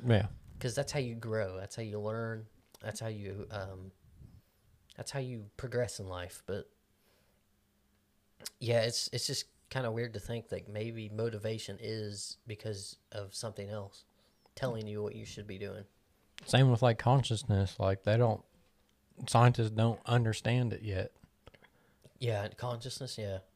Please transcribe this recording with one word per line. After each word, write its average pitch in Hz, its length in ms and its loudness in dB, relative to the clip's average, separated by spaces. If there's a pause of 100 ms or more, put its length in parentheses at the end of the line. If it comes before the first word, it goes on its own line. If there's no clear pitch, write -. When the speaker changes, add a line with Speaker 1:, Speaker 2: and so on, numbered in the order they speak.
Speaker 1:
Yeah. 104 220 6 (320)
Speaker 2:
'Cause 123 160 -4
that's - 160 -2
how 147 80 -2
you 120 160 -4
grow. 110 420 -4
That's 95 180 -10
how 117 80 -8
you 107 160 -6
learn. 110 480 -6 (340)
That's 107 180 -8
how 113 80 -6
you, 101 440 -8
um, 95 400 -10 (1040)
that's - 160 -10
how 139 80 -4
you 123 380 -8
progress 120 420 -2
in 98 80 -8
life. 90 380 -10
But, 95 240 -6 (1900)
yeah, 117 220 4
it's, 117 320 0
it's - 140 -2
just - 180 -4 (240)
kinda 127 220 -2
weird 117 220 -4
to 104 60 -6
think 117 300 -8
that 90 200 -8
maybe 110 400 -6
motivation 110 720 -4
is 107 560 -8 (100)
because 104 500 -8 (140)
of 101 240 -10
something 101 340 -8
else 104 360 -10 (500)
telling 113 320 -4
you 107 160 -4
what 104 120 -4
you 110 100 -12
should 104 220 -12
be 98 100 -10
doing. 98 260 -8 (640)
Speaker 1:
Same 131 260 8
with, 117 100 4
like, 120 160 6
consciousness. 110 840 2
Like, 98 240 2
they 107 140 4
don't, 113 260 4 (840)
scientists 120 440 8
don't 110 340 4
understand 117 680 4
it - 80 -6
yet. 98 300 -2 (1080)
Speaker 2:
Yeah, 110 300 0
consciousness, 123 680 -8
yeah. 98 220 -4 (160)